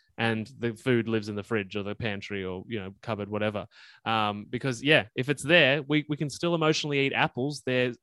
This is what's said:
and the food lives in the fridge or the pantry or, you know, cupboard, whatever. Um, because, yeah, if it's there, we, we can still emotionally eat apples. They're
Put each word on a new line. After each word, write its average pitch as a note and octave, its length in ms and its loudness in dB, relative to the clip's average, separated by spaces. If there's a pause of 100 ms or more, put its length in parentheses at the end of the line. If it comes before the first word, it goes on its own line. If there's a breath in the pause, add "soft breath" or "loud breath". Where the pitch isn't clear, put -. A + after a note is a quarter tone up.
(200)
and A2 400 -2
the A#2 160 -2
food A#2 320 2
lives A2 220 -2
in G#2 60 -6
the G2+ 80 -6
fridge G2+ 340 -4
or G2+ 60 -2
the G2+ 120 -6
pantry G2+ 480 -6
or, F#2 240 -6
you A2+ 120 -6
know, F#2+ 220 -10
cupboard, G2+ 280 -4
whatever. G#2 360 -2 (400 soft breath)
Um, G#2+ 440 0
because, B2 340 -4
yeah, C#3 220 4 (100)
if B2+ 140 0
it's D3 120 -2
there, D3+ 420 6
we, D3 260 0
we D3 80 -2
can D3+ 120 -2
still E3+ 240 -2
emotionally D#3 540 2
eat C3 60 -2
apples. C#3 520 0
They're B2+ 380 2